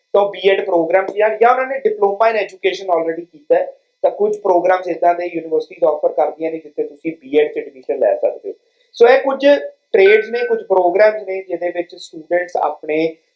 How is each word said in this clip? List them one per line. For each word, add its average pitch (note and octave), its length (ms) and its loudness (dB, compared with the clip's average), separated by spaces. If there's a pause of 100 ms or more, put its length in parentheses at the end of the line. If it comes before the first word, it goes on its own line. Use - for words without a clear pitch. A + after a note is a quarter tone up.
(160)
ਤਾਂ G3+ 60 4
ਉਹ G3+ 100 0
ਬੀਐਡ F#3 340 0
ਪ੍ਰੋਗਰਾਮ F3 400 0
'ਚ F#3+ 100 -8
ਜਾਣ, G#3+ 220 0
ਜਾਂ A#3 140 6
ਉਹਨਾਂ C4 160 0
ਨੇ C4+ 80 -6
diploma G#3 560 0
in A3 120 -2
education F#3 540 -4
already E3 340 -4
ਕੀਤਾ D#3 240 0
ਹੈ, - 100 2 (360)
ਤਾਂ F#3 100 2
ਕੁਝ G#3 260 -2
ਪ੍ਰੋਗਰਾਮਸ F#3 500 0
ਇੱਦਾਂ F3 280 0
ਦੇ F3 100 -6
ਯੂਨੀਵਰਸਿਟੀਜ਼ E3 580 -6
ਆਫਰ D#3+ 300 0
ਕਰਦੀਆਂ D#3 380 -2
ਨੇ D#3+ 60 -8
ਜਿੱਥੇ D3+ 300 -8
ਤੁਸੀਂ C#3+ 240 -10 (100)
ਬੀਐਡ D3 320 0
'ਚ - 40 -6
ਐਡਮਿਸ਼ਨ C3+ 420 -8
ਲੈ G#2 160 2
ਸਕਦੇ - 340 -4
ਹੋ। F#2 60 -12 (380)
ਸੋ A#3 140 4
ਇਹ C4+ 120 4
ਕੁਝ C4+ 280 0 (460)
ਟ੍ਰੇਡਸ G#3+ 360 4
ਨੇ, A#3+ 180 -4
ਕੁਝ A3+ 160 -2
ਪ੍ਰੋਗਰਾਮਸ F#3+ 640 2
ਨੇ F#3+ 160 -8
ਜਿਹਦੇ F3 260 -6
ਵਿੱਚ F3 260 -8
ਸਟੂਡੈਂਟਸ F3 600 -6
ਆਪਣੇ D#3 600 -4 (200)